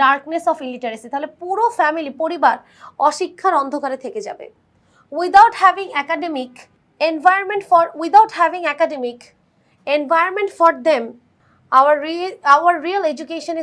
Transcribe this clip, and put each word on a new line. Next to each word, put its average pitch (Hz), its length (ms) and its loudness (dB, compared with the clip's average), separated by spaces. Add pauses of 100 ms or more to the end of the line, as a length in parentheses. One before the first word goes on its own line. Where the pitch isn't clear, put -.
darkness 285 460 0
of 311 140 -2
illiteracy, 240 460 -10
তাহলে 294 180 -8 (120)
পুরো 392 240 -2 (140)
ফ্যামিলি, 311 320 -2 (120)
পরিবার 294 320 0 (540)
অশিক্ষার 359 520 -2
অন্ধকারে 269 440 -6
থেকে 214 220 -10
যাবে। - 180 -14 (760)
Without 403 320 6 (100)
having 370 260 2 (140)
academic 294 500 -6 (600)
environment 381 560 0
for, 339 140 6 (200)
without 415 280 4 (100)
having 349 220 -2 (120)
academic 262 440 -4 (800)
environment 359 500 0 (100)
for 330 120 6 (160)
them, 262 160 2 (760)
our 285 160 6 (120)
re-, 349 320 -6 (180)
our 349 180 4 (140)
real 381 160 -2 (100)
education 320 500 -8